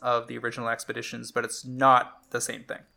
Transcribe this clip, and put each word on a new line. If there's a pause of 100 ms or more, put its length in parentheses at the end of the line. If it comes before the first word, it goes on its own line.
of
the
original
expeditions,
but
it's
not
the
same
thing. (160)